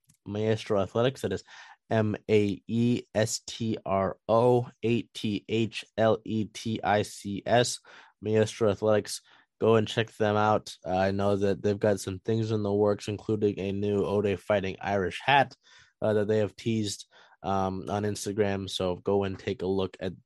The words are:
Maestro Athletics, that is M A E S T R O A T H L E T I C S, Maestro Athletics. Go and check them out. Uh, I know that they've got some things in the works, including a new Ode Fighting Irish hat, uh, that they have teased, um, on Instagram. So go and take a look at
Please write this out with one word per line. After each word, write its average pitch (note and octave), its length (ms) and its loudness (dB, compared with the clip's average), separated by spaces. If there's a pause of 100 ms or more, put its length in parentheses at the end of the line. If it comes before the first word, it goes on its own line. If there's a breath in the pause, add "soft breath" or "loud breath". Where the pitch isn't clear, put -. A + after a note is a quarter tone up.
(240)
Maestro G#2+ 560 0
Athletics, A#2 400 0
that - 140 -2
is - 100 -8 (460 loud breath)
M G#2+ 260 2 (140)
A G#2 360 2
E A#2 360 0 (120)
S A2 320 0
T A2+ 380 -6
R F#2+ 320 0 (140)
O A#2+ 360 4 (160)
A A#2 200 0
T - 440 -6
H A2 380 -2 (140)
L A2 260 4
E G#2+ 220 -2
T - 360 -8
I G#2 200 2
C G2+ 420 -8
S, A#2 360 2 (420 loud breath)
Maestro G#2+ 480 2
Athletics. G#2 500 0 (420 soft breath)
Go A2+ 140 6
and A2 100 2
check A2+ 300 -2
them G#2+ 180 2
out. G#2+ 400 2 (100)
Uh, F2+ 120 -2
I F#2+ 160 2
know G2+ 240 0
that G2 260 0
they've G2+ 160 0
got G#2 220 0
some F#2+ 180 -8
things A2+ 320 -2
in G#2+ 140 -2
the G2+ 100 -2
works, G#2 320 2
including G#2 540 -2
a F#2+ 100 -4
new G2+ 340 0
Ode G2+ 360 0
Fighting F#2+ 420 -2
Irish F#2+ 420 -2
hat, C3+ 300 4 (480 soft breath)
uh, G#2+ 120 2
that G#2 120 0
they G#2+ 120 2
have G#2 180 -2
teased, A2 500 -4 (380 soft breath)
um, F#2+ 440 -2
on G#2 140 -2
Instagram. G2+ 640 -2
So F2+ 280 -2
go G2 260 0
and F#2+ 160 -4
take G2 240 -6
a F2 40 -2
look F#2+ 340 -2
at F2+ 140 -6 (120)